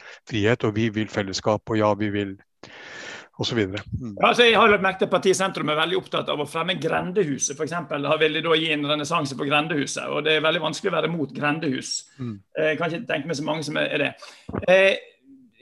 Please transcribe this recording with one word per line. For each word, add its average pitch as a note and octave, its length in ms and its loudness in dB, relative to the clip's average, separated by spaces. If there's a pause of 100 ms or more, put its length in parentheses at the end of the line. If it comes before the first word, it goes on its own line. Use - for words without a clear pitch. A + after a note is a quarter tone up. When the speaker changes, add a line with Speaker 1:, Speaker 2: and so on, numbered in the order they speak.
(280)
Speaker 1:
frihet, G#2+ 380 2
og A2 100 0
vi A2+ 140 2
vil G#2+ 180 -2
fellesskap, G2+ 640 -2
og A2+ 80 0
ja, G#2+ 160 4
vi G#2 160 -2
vil, G2+ 220 -2 (1040)
og - 80 -4
så - 100 -2
videre. G2+ 280 0 (100)
Mm. A2+ 240 -6
Speaker 2:
Ja, A3 140 4
altså, A#3+ 160 6
jeg A3+ 100 6
har G#3+ 160 8
lagt G3 100 2
merke F#3+ 200 0
til - 40 2
at - 60 0
partiet F3+ 240 4
Sentrum F3 320 -2
er D3+ 80 0
veldig E3+ 240 0
opptatt D3+ 320 -4
av D3 80 -2
å C#3 80 -4
fremme E3+ 320 -2
grendehuset, D#3+ 720 -2
for D#3 140 -4
eksempel. D#3 340 -6
Da D3+ 160 2
vil D#3 140 4
de D#3+ 160 -2
da D#3+ 80 6
gi D#3+ 160 0
en D3 160 -2
renessanse D3 480 -2
på D3+ 100 -4
grendehuset, C#3+ 600 0
og D3 160 -2
det D#3 140 4
er D3 80 0
veldig E3 180 0
vanskelig D#3 260 -2
å E3+ 60 0
være D#3+ 160 0
mot D3 240 -4
grendehus. D3 560 -2 (240)
Speaker 1:
Mm. A#2+ 160 -8 (240)
Speaker 2:
Eh, D#3 240 2
kan E3+ 160 -2
ikke - 160 -10
tenke D#3 160 -4
meg D#3 100 -4
så D#3 80 -4
mange D3+ 220 -4
som D3+ 100 -4
er, D3 140 0
er D3 140 0
det. C3 40 -2 (600)
Eh, - 500 2 (380)